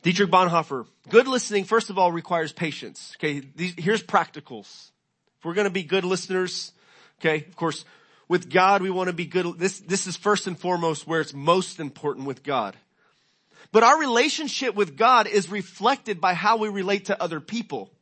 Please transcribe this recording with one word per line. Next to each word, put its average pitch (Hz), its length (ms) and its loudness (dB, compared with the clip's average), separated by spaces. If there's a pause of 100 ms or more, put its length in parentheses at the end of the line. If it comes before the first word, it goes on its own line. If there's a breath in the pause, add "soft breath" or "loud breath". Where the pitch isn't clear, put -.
Dietrich 180 260 2
Bonhoeffer, 165 560 2 (240)
"Good 247 180 6
listening, 208 380 -2
first 220 240 0
of 190 80 -8
all, 180 140 4
requires 165 400 -4
patience." - 640 -10
Okay, 147 240 -4 (140)
these, 180 220 -6
here's 202 260 -2
practicals. - 880 -6 (480)
If - 60 -14
we're 170 80 -6
gonna 202 160 2
be 185 140 -4
good 180 220 -2
listeners, 185 680 -4 (480 soft breath)
okay, 156 280 0
of - 80 -20
course, 160 300 -4 (420 soft breath)
with 180 220 0
God, 190 320 6
we 190 80 -4
wanna 180 240 -2
be 170 120 -6
good. 175 340 -2
This, 190 200 -4
this 190 280 -4
is 175 100 -8
first 202 300 0
and 175 120 -8
foremost 170 480 -2
where 160 140 -2
it's 139 120 -6
most 165 460 0
important 139 480 -8
with 131 160 -10
God. 120 320 -2 (960 soft breath)
But 220 120 6
our 302 160 8
relationship 269 760 0
with 175 220 -2
God 226 300 6
is 196 220 0
reflected 202 720 -2
by 180 120 2
how 208 240 2
we 214 120 -2
relate 196 360 -2
to 196 160 -2
other 165 180 -4
people. 196 520 -8 (100)